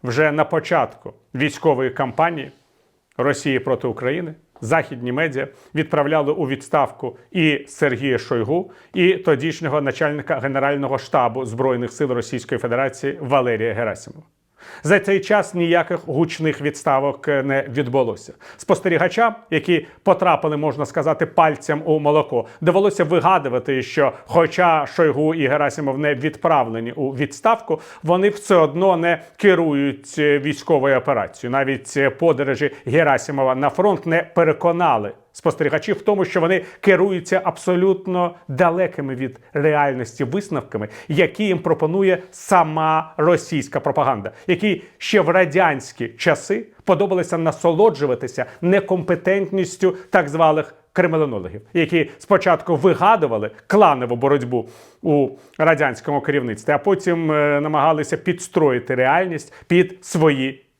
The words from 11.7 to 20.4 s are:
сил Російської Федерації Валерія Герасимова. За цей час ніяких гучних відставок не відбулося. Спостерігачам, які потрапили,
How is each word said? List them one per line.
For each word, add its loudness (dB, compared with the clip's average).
сил -2
Російської -4
Федерації -4
Валерія 0
Герасимова. -8
За 4
цей 0
час 0
ніяких 0
гучних -2
відставок -2
не -2
відбулося. -4
Спостерігачам, 0
які 0
потрапили, 2